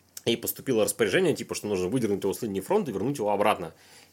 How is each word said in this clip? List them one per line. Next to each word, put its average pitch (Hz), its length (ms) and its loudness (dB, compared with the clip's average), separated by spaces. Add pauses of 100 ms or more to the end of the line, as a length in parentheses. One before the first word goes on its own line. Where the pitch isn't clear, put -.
(260)
И 117 100 2
поступило 113 500 0
распоряжение, 127 500 2
типа, 101 200 -8
что - 120 -8
нужно 92 220 0
выдернуть 101 340 0
его 98 100 2
с - 100 -6
линии 98 180 -2
фронта 196 300 0
и - 20 -6
вернуть 143 240 -2
его 104 140 0
обратно. 98 420 2 (400)